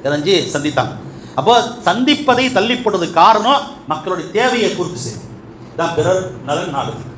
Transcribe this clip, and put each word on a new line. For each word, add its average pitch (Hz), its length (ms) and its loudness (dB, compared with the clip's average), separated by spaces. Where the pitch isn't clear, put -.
இறங்கி 147 360 2
சந்தித்தாங்க. 143 520 -2
அப்போ 214 280 4
சந்திப்பதை 254 680 2
தள்ளி 226 240 2
போட்டது 190 360 -2
காரணம் 214 500 6
மக்களுடைய 160 440 -4
தேவையை 240 380 2
பூர்த்தி - 300 -4
செய்யும். - 220 -8
இதான் 170 180 0
பிறர் 185 360 0
நலன் 151 300 -4
நாடுது. - 300 -6